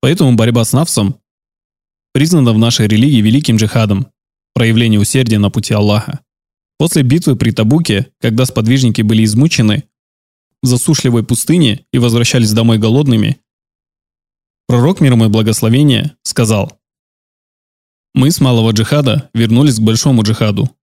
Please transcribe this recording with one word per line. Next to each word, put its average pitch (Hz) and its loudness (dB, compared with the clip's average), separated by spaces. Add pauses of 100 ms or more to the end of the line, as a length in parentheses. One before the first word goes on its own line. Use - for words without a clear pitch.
Поэтому 139 2
борьба 117 2
с - -6
нафсом 127 -2 (920)
признана 143 2
в 107 2
нашей 117 0
религии 110 2
великим 113 0
джихадом — 107 -2 (420)
проявление 113 0
усердия 113 0
на 101 2
пути 107 -6
Аллаха. 104 -2 (580)
После 156 0
битвы 139 0
при 110 -2
Табуке, 131 -2
когда 120 -2
сподвижники 117 -2
были 110 2
измучены 110 0 (760)
в 127 -2
засушливой 123 0
пустыне 147 -2
и - -2
возвращались 117 0
домой 113 2
голодными, 110 0 (1300)
пророк, 123 0
мир 135 4
ему 113 2
и 107 0
благословение, 113 0
сказал: 110 -2 (1300)
«Мы 131 2
с - -4
малого 117 2
джихада 131 -2
вернулись 117 2
к 110 -2
большому 113 0
джихаду». 107 -2 (140)